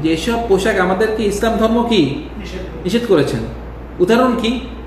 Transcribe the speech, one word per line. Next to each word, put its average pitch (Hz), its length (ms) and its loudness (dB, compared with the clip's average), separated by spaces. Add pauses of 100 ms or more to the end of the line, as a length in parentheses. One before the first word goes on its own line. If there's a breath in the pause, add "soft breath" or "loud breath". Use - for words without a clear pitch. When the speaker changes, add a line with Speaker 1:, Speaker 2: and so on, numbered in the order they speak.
Speaker 1:
যেসব 226 460 0
পোশাক 196 300 2
আমাদেরকে 208 460 0
ইসলাম 208 320 0
ধর্ম 226 260 2
কি 214 220 4
Speaker 2:
নিষেধ। - 800 -8
Speaker 1:
নিষেধ 196 240 0
করেছেন। 147 320 4 (580)
উদাহরণ 233 340 4 (100)
কি? 233 180 0 (260)